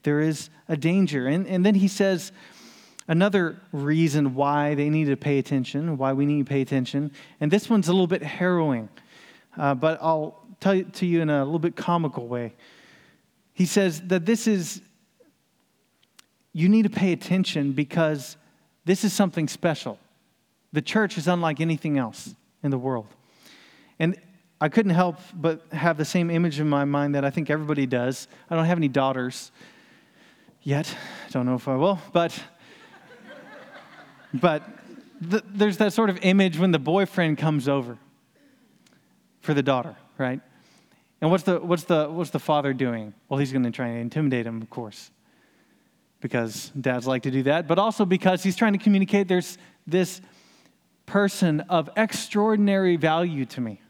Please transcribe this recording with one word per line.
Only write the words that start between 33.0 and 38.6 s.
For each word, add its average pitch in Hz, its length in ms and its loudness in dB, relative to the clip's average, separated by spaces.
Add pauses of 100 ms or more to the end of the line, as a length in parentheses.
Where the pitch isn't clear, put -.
but 151 300 2 (680)
th-, 202 180 0
there's 202 300 0
that 208 160 2
sort 220 160 2
of 180 140 -4
image 185 340 4
when 180 140 4
the 156 80 4
boyfriend 165 580 0
comes 147 320 0
over 120 280 -2 (1400)